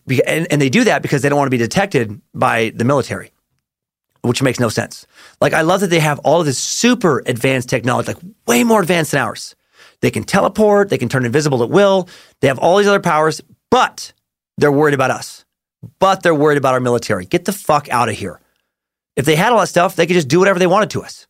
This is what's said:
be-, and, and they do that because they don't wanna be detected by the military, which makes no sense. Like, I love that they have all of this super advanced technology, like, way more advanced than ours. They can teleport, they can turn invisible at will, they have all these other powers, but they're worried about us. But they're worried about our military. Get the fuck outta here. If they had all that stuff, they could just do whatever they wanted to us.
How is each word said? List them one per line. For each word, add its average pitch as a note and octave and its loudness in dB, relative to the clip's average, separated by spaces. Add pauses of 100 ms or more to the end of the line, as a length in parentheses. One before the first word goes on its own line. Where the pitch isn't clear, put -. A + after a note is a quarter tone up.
be-, C3+ 0
and, D#3+ -2
and D3 0
they C#3 2
do G#3 2
that E3 0
because C#3 -2
they C#3+ 0
don't C#3+ 0
wanna C3+ 0
be B2+ 0
detected A#2 -2 (140)
by A#2 0
the A2+ -4
military, A#2+ -2 (880)
which A#2+ -2
makes B2+ 0
no A#2+ 0
sense. - -6 (340)
Like, D3 2
I D#3 0
love F3+ 2
that G3 -2
they E3 2
have D3+ 0
all D#3+ 2
of E3 0
this C3 -2
super A3+ 0
advanced C3 -2
technology, A#2 -2
like, - -12 (240)
way A#3+ 2
more A3+ 4
advanced E3+ -2
than C#3 0
ours. - -8 (460)
They B2+ 2
can - -6
teleport, G3+ 2
they C3 -2
can A#2+ -4
turn B2+ 0
invisible C3 0
at A#2 -2
will, F#3+ 2 (320)
they C3+ 2
have C3 -2
all F3 2
these G#3 2
other G3+ 2
powers, D#3 0 (300)
but - 0 (440)
they're C#3+ 2
worried D3 2
about C3 0
us. - -8 (540)
But F#3+ 0
they're E3+ 2
worried D3 2
about C3 0
our B2+ 0
military. A#2 -2
Get F3 -2
the G3+ -4
fuck - -2
outta A#2+ 0
here. F#2+ -10 (760)
If B2+ -4
they D3+ 2
had G#3 2
all A3 2
that E3+ -2
stuff, F3+ 0
they E3+ 0
could F3 -2
just E3 0
do D#3 2
whatever F#3+ 2
they F3+ 2
wanted F#3 2
to G2 -8
us. - -20